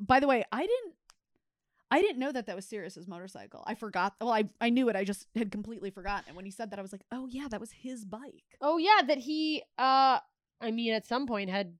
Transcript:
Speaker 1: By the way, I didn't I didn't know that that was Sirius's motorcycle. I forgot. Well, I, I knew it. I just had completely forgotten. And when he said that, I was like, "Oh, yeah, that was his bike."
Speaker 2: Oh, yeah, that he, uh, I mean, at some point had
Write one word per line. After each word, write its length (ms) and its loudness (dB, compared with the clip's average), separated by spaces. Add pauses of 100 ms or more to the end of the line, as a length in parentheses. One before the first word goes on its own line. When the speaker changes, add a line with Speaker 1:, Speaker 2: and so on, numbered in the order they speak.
Speaker 1:
By 200 6
the 60 2
way, 240 4
I 120 -2
didn't 320 -2 (960)
I 80 6
didn't 180 2
know 140 -2
that 140 -4
that 100 -8
was 100 -10
Sirius's 400 -10
motorcycle. 600 -16
I 80 -4
forgot. 460 -2
Well, 120 0
I, 120 4 (160)
I 100 2
knew 180 4
it. 80 0
I 80 0
just 220 -6 (100)
had 160 -2
completely 380 -8
forgotten. 380 -8
And 80 -18
when 80 -14
he 60 -12
said 200 -10
that, 80 -12
I 40 -8
was 100 -12
like, 200 -16
"Oh, 140 -10
yeah, 220 -10
that 120 -6
was 100 -14
his 340 -12
bike." 400 -16 (160)
Speaker 2:
Oh, 180 2
yeah, 280 6
that 120 4
he, 440 -2 (160)
uh, 400 6 (420)
I 100 -4
mean, 240 0
at 120 -2
some 200 -2
point 240 -2
had 300 -4